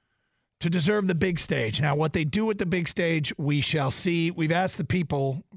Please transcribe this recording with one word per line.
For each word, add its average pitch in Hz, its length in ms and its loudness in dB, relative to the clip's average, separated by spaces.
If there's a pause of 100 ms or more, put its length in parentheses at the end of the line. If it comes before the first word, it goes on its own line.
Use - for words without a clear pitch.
(600)
to 170 100 0
deserve 185 380 2
the 180 60 2
big 175 240 0
stage. 120 400 -2
Now, 143 160 2
what 151 200 0
they 165 100 0
do 214 260 0
at 208 60 0
the 202 80 -2
big 175 240 0
stage, 165 480 0
we 147 240 0
shall 139 300 0
see. 170 400 0
We've 165 220 0
asked 180 260 0
the 180 60 -4
people 139 600 -2 (120)